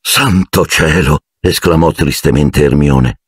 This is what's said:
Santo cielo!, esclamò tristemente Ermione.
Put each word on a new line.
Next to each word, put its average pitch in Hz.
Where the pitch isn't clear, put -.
Santo 95
cielo!, 78
esclamò 82
tristemente 71
Ermione. 67